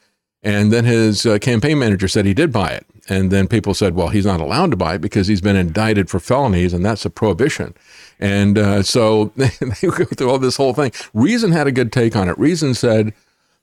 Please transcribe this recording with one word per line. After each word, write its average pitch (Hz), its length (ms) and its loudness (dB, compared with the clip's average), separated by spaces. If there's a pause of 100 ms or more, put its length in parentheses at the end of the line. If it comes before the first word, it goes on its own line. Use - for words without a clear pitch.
(440)
And 104 280 2
then 120 140 2
his, 113 400 2
uh, 104 140 2
campaign 131 400 0
manager 98 280 0
said 104 180 0
he 98 80 2
did 156 180 0
buy 95 180 -2
it. 60 160 -10 (240)
And 95 220 0
then 95 160 2
people 104 260 0
said, 90 220 0
"Well, 90 140 -2
he's 101 160 0
not 92 160 0
allowed 143 300 -2
to 104 60 -2
buy 87 180 -2
it - 60 -8
because 101 260 -2
he's 101 140 0
been 101 140 2
indicted 98 540 0
for 92 100 -4
felonies, 95 540 0
and 90 120 -2
that's 110 200 -4
a 101 40 -4
prohibition." 110 640 -2 (460)
And, 101 380 2
uh, 101 260 2
so 110 500 2
<laughs> - 20 -18
they, 131 240 0
they 131 280 -4
go - 180 -2
through - 240 -4
all 135 100 0
this 127 180 -2
whole 131 160 0
thing. 139 180 -2 (220)
Reason 180 380 2
had 151 160 2
a 139 60 0
good 120 180 0
take 117 240 0
on 92 140 0
it. - 80 -4
Reason 147 360 0
said, 110 400 0 (500)